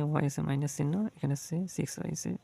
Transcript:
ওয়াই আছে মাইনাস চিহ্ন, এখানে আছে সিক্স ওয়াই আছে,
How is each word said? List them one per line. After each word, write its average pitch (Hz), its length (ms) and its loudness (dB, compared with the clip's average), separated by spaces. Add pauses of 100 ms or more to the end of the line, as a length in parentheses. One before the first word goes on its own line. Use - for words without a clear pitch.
ওয়াই 147 220 4
আছে 147 180 -4
মাইনাস 139 300 2
চিহ্ন, 147 160 2 (220)
এখানে 139 220 0
আছে - 180 -4 (180)
সিক্স - 240 -2
ওয়াই - 180 -4
আছে, - 140 -4 (140)